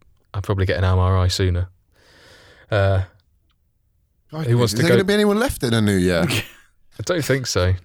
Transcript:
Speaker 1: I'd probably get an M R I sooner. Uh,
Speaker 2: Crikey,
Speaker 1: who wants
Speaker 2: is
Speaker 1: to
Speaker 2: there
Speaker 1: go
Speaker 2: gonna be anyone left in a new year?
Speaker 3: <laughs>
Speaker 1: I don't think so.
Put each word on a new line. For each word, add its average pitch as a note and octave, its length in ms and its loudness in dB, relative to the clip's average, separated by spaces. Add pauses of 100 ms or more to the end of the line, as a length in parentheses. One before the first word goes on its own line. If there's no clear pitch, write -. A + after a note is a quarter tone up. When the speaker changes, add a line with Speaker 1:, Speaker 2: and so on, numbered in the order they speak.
(320)
Speaker 1:
I'd F#2+ 100 -8
probably F#2+ 240 -2
get - 120 -2
an F#2+ 60 0
M F#2 140 2
R F#2 200 2
I F2+ 100 2
sooner. F2+ 400 -2 (1000)
Uh, G2 320 2 (1300)
Speaker 2:
Crikey, D3+ 200 -6
Speaker 1:
who A#2+ 80 4
wants A#2 140 2
Speaker 2:
is G#2+ 60 -4
Speaker 1:
to - 40 0
Speaker 2:
there E3 80 2
Speaker 1:
go - 60 2
Speaker 2:
gonna F#3+ 80 0
be G3+ 100 0
anyone G#3 240 2
left B3+ 240 -4
in A#2+ 120 0
a A2+ 60 2
new G#2 160 2
year? F2+ 300 2
Speaker 3:
<laughs> - 20 -2
Speaker 1:
I - 760 -10
don't E3+ 200 -4
think C3 220 -2
so. F#2 280 0 (100)